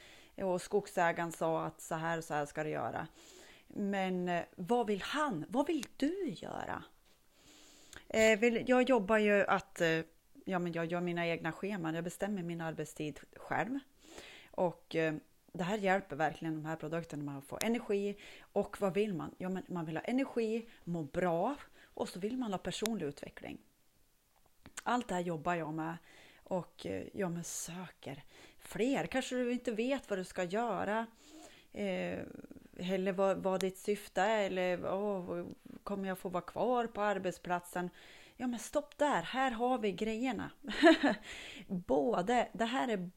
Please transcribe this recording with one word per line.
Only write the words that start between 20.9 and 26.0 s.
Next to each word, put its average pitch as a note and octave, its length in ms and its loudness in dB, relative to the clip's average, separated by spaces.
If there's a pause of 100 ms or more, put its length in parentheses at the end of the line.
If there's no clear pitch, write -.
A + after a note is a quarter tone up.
bra F3 520 0 (300)
och - 240 -6
så F#3 120 -10
vill A3 180 -4
man A#3 140 -2
ha F3+ 60 0
personlig F#3+ 480 -4
utveckling. - 520 -10 (1300)
Allt A#3+ 200 0
det F#3 60 -2
här F3+ 80 0
jobbar F3 320 -2
jag D#3 200 -2
med D#3+ 220 -4 (480)